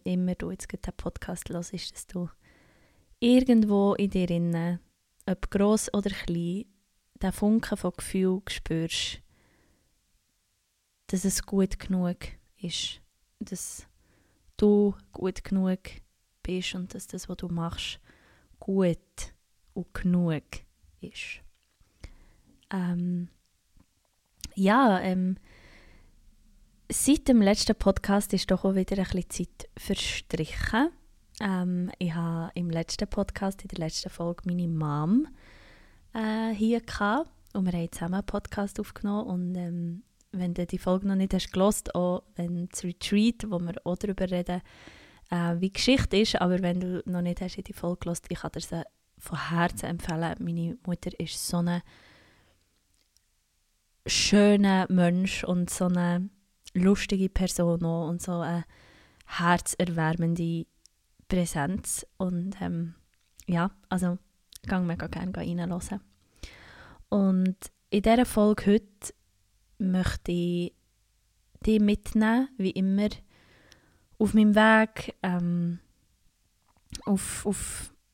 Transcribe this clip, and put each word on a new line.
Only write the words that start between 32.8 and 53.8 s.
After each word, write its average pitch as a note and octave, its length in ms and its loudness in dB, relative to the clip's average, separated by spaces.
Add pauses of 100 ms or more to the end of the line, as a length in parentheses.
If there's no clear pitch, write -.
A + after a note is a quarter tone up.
Podcast, - 540 -4
in F#3+ 60 -14
der - 100 -12
letzten E3 320 -6
Folge, E3+ 360 -6
meine F3 220 -2
Mom, D#3 600 0 (880)
äh, A3 400 -2
hier A3 260 2
gehabt A#3 500 -2 (220)
und F#3+ 140 -2
wir F3 60 -2
haben E3+ 200 -4
zusammen F3 220 -6
einen G3 120 -4
Podcast - 540 -6
aufgenommen G#3 480 -4
und, F3+ 280 -4
ähm, E3+ 460 -6 (360)
wenn F3+ 160 -2
du F3 120 -4
die F#3 120 -4
Folge F#3+ 280 0
noch G3 80 2
nicht F#3+ 200 0
hast - 180 -2
gehört, G3 420 2
auch F3+ 280 0 (140)
wenn F3 320 -4
das - 160 -12
Retreat, G#3 640 2
wo F3 100 -2
wir E3+ 140 -6 (100)
auch F3 120 -2
darüber F#3+ 340 -4
reden, F3+ 320 -2 (680)
äh, E3+ 280 0
wie F#3+ 140 -2
Geschichte - 460 4
ist, - 220 4
aber F3+ 220 2
wenn F3+ 180 0
du F3+ 260 -4
noch F3+ 160 -2
nicht F3 180 -2
hast F#3 180 -8
in F#3+ 60 -8
die - 80 -14
Folge F3 280 -6
gehört, E3+ 280 -6
ich E3+ 100 -6
kann - 140 -8
dir - 80 -8
sie E3 220 -8 (360)
von - 320 -8
Herzen E3+ 360 0
empfehlen. E3 540 -4
Meine E3+ 360 -4 (100)
Mutter - 320 -6
ist - 280 -6
so F3 120 -2
ein F3 240 0 (2250)